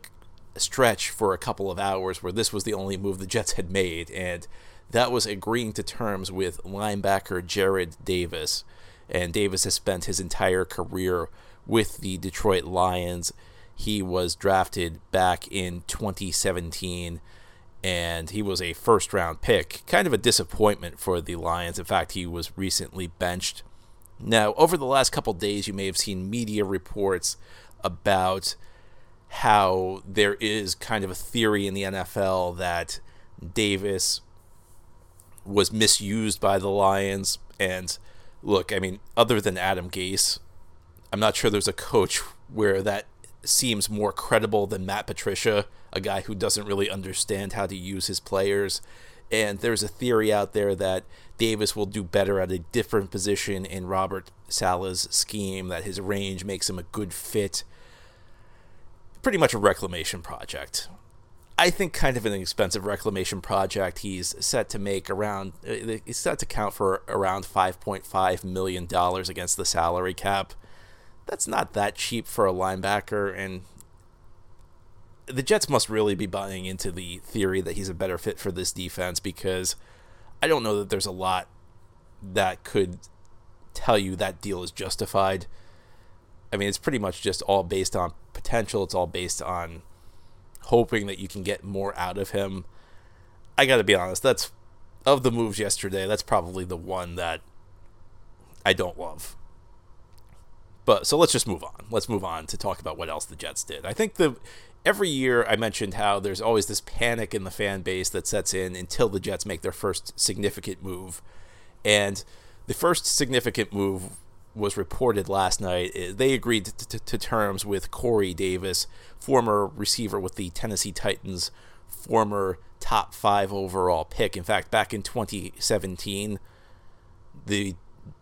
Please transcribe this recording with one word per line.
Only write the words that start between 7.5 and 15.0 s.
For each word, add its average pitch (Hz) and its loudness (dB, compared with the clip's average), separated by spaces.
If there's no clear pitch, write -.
Davis. 85 -2
And 87 -2
Davis 95 0
has 95 0
spent 92 -2
his 92 -2
entire 92 2
career 92 -2
with 110 2
the 92 -6
Detroit 92 0
Lions. 90 0
He 107 0
was 90 0
drafted 92 2